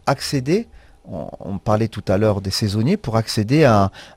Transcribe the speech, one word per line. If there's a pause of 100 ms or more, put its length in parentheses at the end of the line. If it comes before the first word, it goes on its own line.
accéder, (400)
on, (120)
on
parlait
tout
à
l'heure
des
saisonniers,
pour
accéder
à, (260)